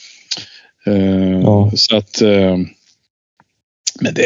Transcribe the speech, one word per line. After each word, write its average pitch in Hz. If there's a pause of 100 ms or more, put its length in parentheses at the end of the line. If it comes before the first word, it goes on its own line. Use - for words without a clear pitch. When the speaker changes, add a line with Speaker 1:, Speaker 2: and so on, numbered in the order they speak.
(840)
Speaker 1:
Eh, 95
Speaker 2:
Ja. 104
Speaker 1:
så -
att, -
eh, 98 (1400)
men -
det -